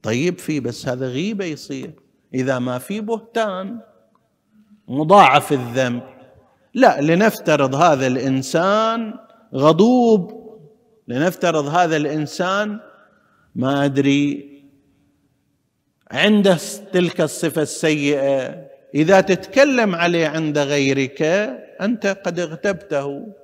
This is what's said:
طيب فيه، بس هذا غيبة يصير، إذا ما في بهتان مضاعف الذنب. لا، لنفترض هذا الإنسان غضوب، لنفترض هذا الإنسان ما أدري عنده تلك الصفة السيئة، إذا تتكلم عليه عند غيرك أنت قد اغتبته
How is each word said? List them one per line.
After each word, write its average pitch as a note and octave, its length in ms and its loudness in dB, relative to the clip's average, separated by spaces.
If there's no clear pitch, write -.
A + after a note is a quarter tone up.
طيب D3 360 -2
فيه، D3 220 -6
بس A#2+ 280 -8
هذا B2+ 200 -6
غيبة F#3+ 360 -6
يصير، D3 460 -12
إذا B2+ 240 -2
ما B2 200 -4
في G3+ 220 -8
بهتان G#3+ 800 -6
مضاعف D3 640 6
الذنب. B2 500 -2
لا، G#3+ 260 4
لنفترض D#3 720 2
هذا C#3+ 320 4
الإنسان F#3 1080 -2
غضوب، G3 880 4
لنفترض D#3+ 580 0
هذا D#3+ 300 2
الإنسان F3+ 840 -4
ما C#3 300 -2
أدري C#3+ 680 0
عنده F#3+ 480 4
تلك F3+ 280 0
الصفة D#3 420 -2
السيئة، C#3+ 1040 -2
إذا E3+ 260 6
تتكلم A#3 720 2
عليه E3+ 340 0
عند D3+ 300 -2
غيرك C#3 640 0
أنت G#3 260 -4
قد F3+ 340 -4
اغتبته D#3 840 -6